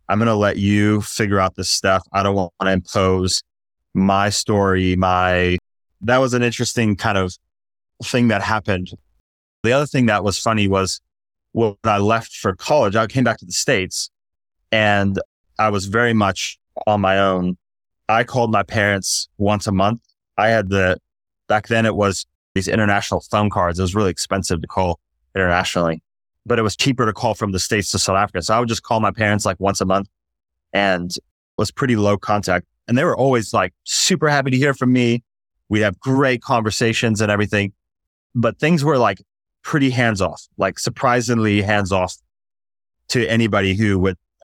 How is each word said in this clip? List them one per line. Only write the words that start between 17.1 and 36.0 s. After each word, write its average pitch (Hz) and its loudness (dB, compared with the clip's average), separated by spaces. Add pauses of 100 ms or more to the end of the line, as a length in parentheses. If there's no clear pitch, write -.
own. 92 0 (520)
I 113 2
called 120 -2
my 101 2
parents 101 -2
once 104 0
a 104 0
month. 101 0 (360)
I 107 2
had 110 2
the, 92 0 (500)
back 104 0
then 113 0
it 107 0
was 98 0 (300)
these 95 -2
international 101 0
phone 104 -2
cards. 87 -2
It - 0
was 92 -2
really 101 0
expensive 90 -4
to - -10
call 90 -2 (340)
internationally, 87 0 (440)
but 117 0
it 113 2
was 107 -2
cheaper 127 0
to 110 0
call 110 -2
from 104 -4
the 92 -2
States 104 -2
to 104 -2
South 95 0
Africa. 98 -2
So 110 0
I 113 2
would 120 0
just 113 -6
call 113 -2
my 107 0
parents, 104 0
like, 95 -2
once 95 -2
a 101 -2
month 98 0 (640)
and 90 -2 (460)
was 104 -2
pretty 123 0
low 104 2
contact. 95 -2 (200)
And 117 0
they 143 2
were 135 0
always, 120 0
like, 95 -2 (100)
super - 0
happy 139 0
to 127 2
hear 139 2
from 127 0
me. 120 2 (440)
We'd 104 0
have 104 -2